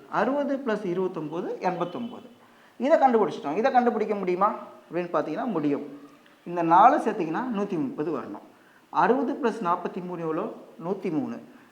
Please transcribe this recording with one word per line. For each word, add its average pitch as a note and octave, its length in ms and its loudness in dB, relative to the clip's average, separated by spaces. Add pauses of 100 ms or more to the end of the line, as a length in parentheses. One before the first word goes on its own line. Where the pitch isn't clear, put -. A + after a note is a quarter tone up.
அறுபது C4+ 560 0
plus G#3+ 180 -2 (100)
இருபத்தொம்போது, F3+ 560 -4 (200)
எண்பத்தொம்போது. E3+ 580 -6 (500)
இதை C#4+ 200 4
கண்டுபிடிச்சிட்டோம். G3+ 580 2
இதை A#3+ 160 2
கண்டுபிடிக்க A3 440 2
முடியுமா F#3+ 400 0 (360)
அப்படின்னு E3+ 240 -4
பார்த்தீங்கன்னா D#3 300 -2
முடியும். D3+ 600 -2 (380)
இந்த F3 160 -4
நாலு F3 360 8
சேர்த்தீங்கன்னா G3 460 -2 (140)
நூத்தி G3+ 200 -2
முப்பது D3+ 400 -2
வரணும். G#2 280 -10 (440)
அறுபது B3 520 2
plus A3+ 140 0 (140)
நாற்பத்தி F#3 360 -2
மூணு F3+ 160 -8
எவ்வளோ? D#3+ 220 -2 (420)
நூத்தி G3 260 -4
மூணு. A#2+ 260 -2 (340)